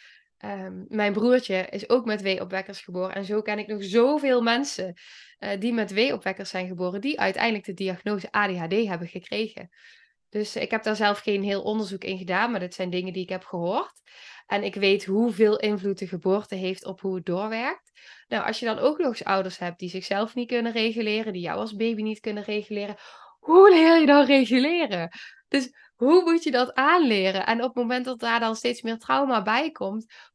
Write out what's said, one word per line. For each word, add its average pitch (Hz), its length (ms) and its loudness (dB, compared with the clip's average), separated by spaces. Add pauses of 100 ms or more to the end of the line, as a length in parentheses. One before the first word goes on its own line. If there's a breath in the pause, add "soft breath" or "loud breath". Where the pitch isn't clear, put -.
(360 loud breath)
Ehm, 190 520 -12
mijn 208 240 0
broertje 214 580 2
is - 180 -10
ook 240 160 2
met 214 180 -4
weeopwekkers 190 580 -6
geboren. 180 340 -8
En 196 100 -6
zo 208 180 -2
ken 214 160 -4
ik 208 80 -8
nog 208 180 -8
zoveel 254 580 4
mensen, 233 520 -2 (440 loud breath)
eh, 202 220 -6
die 233 120 -2
met 214 180 -2
weeopwekkers 202 600 -2
zijn 185 160 -6
geboren, 180 340 -6
die 285 200 -4
uiteindelijk 202 440 0
de 196 100 -8
diagnose 185 600 -6
A 208 100 2
D 185 100 -4
H 170 100 -6
D 208 200 0
hebben 180 220 -6
gekregen. 208 600 -8 (600 soft breath)
Dus 208 280 -6
ik - 140 -6
heb 220 120 -2
daar 214 140 -2
zelf 208 220 0
geen 202 240 -2
heel 196 200 -2
onderzoek 208 420 -4
in 190 140 -6
gedaan, 185 320 -2
maar 214 100 -4
dit 180 140 -8
zijn 180 160 -6
dingen 180 220 -6
die 185 100 -8
ik 180 60 -10
heb 185 160 -8
gehoord. 185 480 -4 (540 loud breath)
En 202 160 -2
ik 196 120 -8
weet 202 300 2
hoeveel 214 540 2
invloed 202 400 -2
de 190 80 -8
geboorte 190 480 -2
heeft 185 300 -6
op 185 160 -12
hoe 190 140 -4
het 180 120 -8
doorwerkt. 220 640 -6 (360 loud breath)
Nou, 220 180 -4
als 220 120 -4
je 240 80 -6
dan 220 120 -2
ook 302 200 2
nog 330 100 0
eens 226 160 -6
ouders 190 340 -2
hebt 175 200 -8
die 185 100 -10
zichzelf 190 460 -4
niet 240 140 -6
kunnen 233 240 -2
reguleren, 220 600 -2
die 180 100 -8
jou 165 160 -4
als 214 180 -6
baby 220 260 -2
niet 214 180 -4
kunnen 208 220 -6
reguleren, 208 540 -6 (420 loud breath)
hoe 381 320 10
leer 330 300 8
je 302 60 6
dan 285 180 8
reguleren? 254 840 2 (400 loud breath)
Dus 262 240 -2 (220 soft breath)
hoe 320 280 6
moet 330 200 2
je 311 80 -2
dat 247 240 0
aanleren? 233 720 4
En 226 160 2
op 262 40 0
het 240 80 -8
moment 247 300 -2
dat 254 160 -8
daar 233 200 0
dan 226 160 0
steeds 240 260 -4
meer 226 160 -6
trauma 262 440 0
bij 240 280 0
komt, 214 360 -8 (280 loud breath)